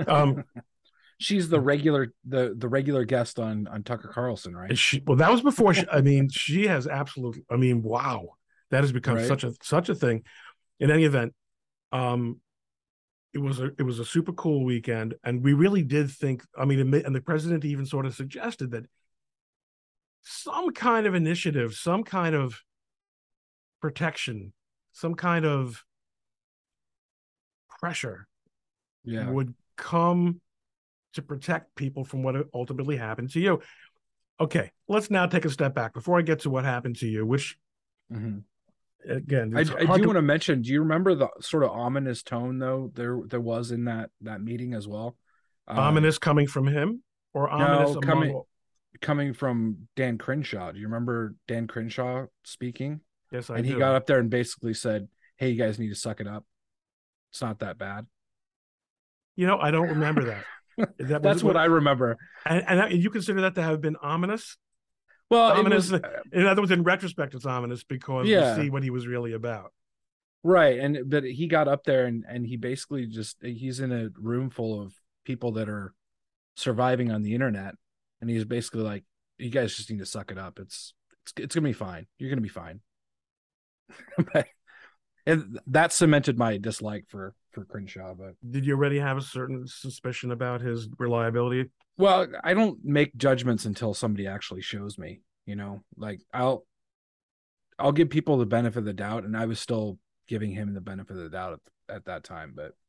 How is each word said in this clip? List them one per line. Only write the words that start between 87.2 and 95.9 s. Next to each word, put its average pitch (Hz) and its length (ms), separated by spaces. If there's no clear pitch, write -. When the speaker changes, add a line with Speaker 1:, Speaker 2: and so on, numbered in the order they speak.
Speaker 2:
for 101 140
Crenshaw. 95 480
But 92 200
Speaker 1:
Did 135 140
you 139 100
already 143 240
have 139 200
a 135 40
certain 127 440
suspicion 127 640
about 123 300
his 117 260
reliability? 120 720
Speaker 2:
Well, 185 280
I 170 120
don't 214 280
make 143 340
judgments 123 500
until 104 260
somebody 101 340
actually 95 360
shows 101 360
me, 92 220
you 101 120
know, 98 260